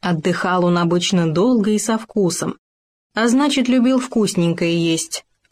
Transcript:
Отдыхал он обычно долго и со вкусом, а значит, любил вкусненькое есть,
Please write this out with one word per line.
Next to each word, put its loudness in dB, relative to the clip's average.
Отдыхал -2
он 2
обычно 0
долго 2
и 0
со -2
вкусом, -4
а 0
значит, 2
любил 2
вкусненькое 0
есть, -2